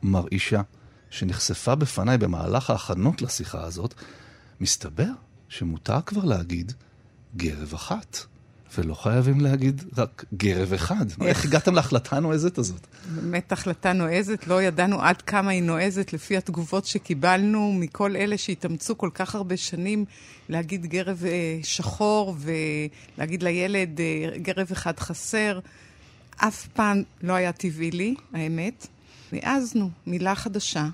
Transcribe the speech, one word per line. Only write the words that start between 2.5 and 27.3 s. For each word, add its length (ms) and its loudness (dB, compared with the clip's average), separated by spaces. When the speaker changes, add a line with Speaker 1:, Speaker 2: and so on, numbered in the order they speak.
Speaker 1:
ההכנות 520 2
לשיחה 420 -6
הזאת. 300 -6
מסתבר 480 -2
שמותר 520 -2
כבר 220 -4
להגיד 500 0
גרב 380 -4
אחת, 520 -8
ולא 160 -2
חייבים 480 4
להגיד 420 2
רק 360 -2
גרב 400 2
אחד. 380 0
Speaker 2:
איך? 100 -6
Speaker 1:
איך 240 2
הגעתם 300 4
להחלטה 420 2
הנועזת 400 0
הזאת? 300 -4
Speaker 2:
באמת 360 -4
החלטה 420 0
נועזת, 540 0
לא 160 4
ידענו 380 2
עד 200 6
כמה 300 0
היא 120 2
נועזת 500 0
לפי 240 -2
התגובות 480 -2
שקיבלנו 880 2
מכל 420 0
אלה 220 0
שהתאמצו 600 -4
כל 160 -2
כך 220 -6
הרבה 220 -2
שנים 480 -2
להגיד 360 -4
גרב, 400 -2
אה, 380 0
שחור, 720 0
ולהגיד 260 -2
לילד, 560 0
אה, 380 -2
"גרב 340 -2
אחד 280 -4
חסר". 600 -2
אף 300 0
פעם 360 2
לא 100 0